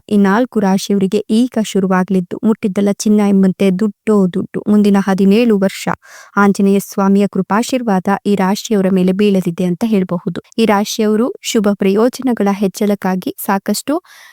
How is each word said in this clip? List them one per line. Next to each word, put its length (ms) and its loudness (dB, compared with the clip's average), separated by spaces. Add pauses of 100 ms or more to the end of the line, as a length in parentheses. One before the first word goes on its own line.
ಈ 80 0
ನಾಲ್ಕು 440 2
ರಾಶಿಯವರಿಗೆ 720 0
ಈಗ 320 0
ಶುರುವಾಗ್ಲಿದ್ದು, 800 -2
ಮುಟ್ಟಿದ್ದೆಲ್ಲ 480 0
ಚಿನ್ನ 360 0
ಎಂಬಂತೆ 420 2
ದುಡ್ಡೋ 640 0
ದುಡ್ಡು. 360 -6
ಮುಂದಿನ 320 4
ಹದಿನೇಳು 580 2
ವರ್ಷ 300 -2 (480)
ಆಂಜನೇಯ 440 2
ಸ್ವಾಮಿಯ 520 0
ಕೃಪಾಶೀರ್ವಾದ 760 -2 (180)
ಈ 80 2
ರಾಶಿಯವರ 580 0
ಮೇಲೆ 200 2
ಬೀಳಲಿದೆ 520 0
ಅಂತ 220 -4
ಹೇಳಬಹುದು. 540 -4 (180)
ಈ 60 2
ರಾಶಿಯವರು 680 0 (100)
ಶುಭ 320 0
ಪ್ರಯೋಜನಗಳ 760 0
ಹೆಚ್ಚಳಕ್ಕಾಗಿ 840 -4 (100)
ಸಾಕಷ್ಟು 560 -4 (300)